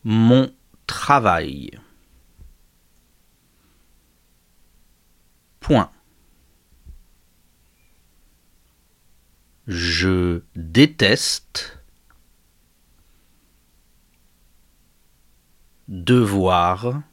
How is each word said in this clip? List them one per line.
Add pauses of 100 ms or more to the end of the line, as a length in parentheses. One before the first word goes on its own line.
mon (360)
travail. (4000)
Point. (3750)
Je (140)
déteste (4000)
devoir (120)